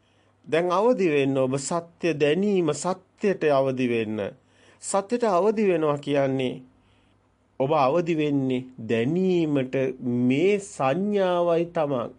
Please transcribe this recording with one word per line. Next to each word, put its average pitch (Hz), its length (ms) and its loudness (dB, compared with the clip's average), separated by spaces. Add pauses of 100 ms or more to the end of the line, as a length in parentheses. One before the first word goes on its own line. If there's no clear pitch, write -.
(460)
දැන් 165 240 0
අවදි 196 380 2
වෙන්න 139 300 2
ඔබ 131 200 0
සත්‍ය 170 560 -6
දැනීම, 170 580 2
සත්‍යයට 185 760 -4
අවදි 135 400 2
වෙන්න. 110 300 -4 (640)
සත්‍යයට 220 420 -2
අවදි 208 400 2
වෙනවා 156 340 2
කියන්නේ 135 560 0 (1040)
ඔබ 135 120 0
අවදි 160 440 2
වෙන්නේ 135 480 0 (160)
දැනීමට 143 920 0 (460)
මේ 139 400 2
සංඥාවයි 175 1080 0
තමන්. 143 520 -2